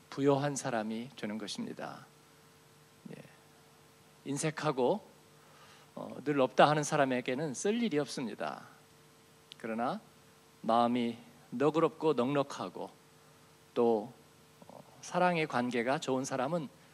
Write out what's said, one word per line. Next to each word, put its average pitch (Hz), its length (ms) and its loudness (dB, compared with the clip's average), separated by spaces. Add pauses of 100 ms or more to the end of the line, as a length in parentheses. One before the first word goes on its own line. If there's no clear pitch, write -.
부요한 139 460 2
사람이 113 600 -4
되는 107 220 -6
것입니다. - 680 -10 (1080)
예, - 100 -16 (1040)
인색하고, 147 840 0 (880)
어, 107 280 -10
늘 143 180 2
없다 143 280 8
하는 151 140 2
사람에게는 135 680 0
쓸 220 280 -2
일이 180 180 0
없습니다. 113 680 -6 (920)
그러나 120 440 -4 (600)
마음이 120 560 2 (340)
너그럽고 151 640 2
넉넉하고 123 760 -2 (840)
또, 117 380 2 (560)
어, - 120 -20 (220)
사랑의 175 460 2
관계가 123 520 0
좋은 131 260 -2
사람은 139 420 -2 (260)